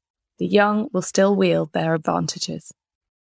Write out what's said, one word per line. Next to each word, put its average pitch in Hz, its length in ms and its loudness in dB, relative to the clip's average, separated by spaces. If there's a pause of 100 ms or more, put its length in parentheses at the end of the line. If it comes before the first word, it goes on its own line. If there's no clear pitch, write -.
(380)
the 180 100 -4
young 208 440 2
will 185 100 -2
still 196 340 2
wield 165 380 0
their 165 200 -2
advantages." 165 800 -6 (480)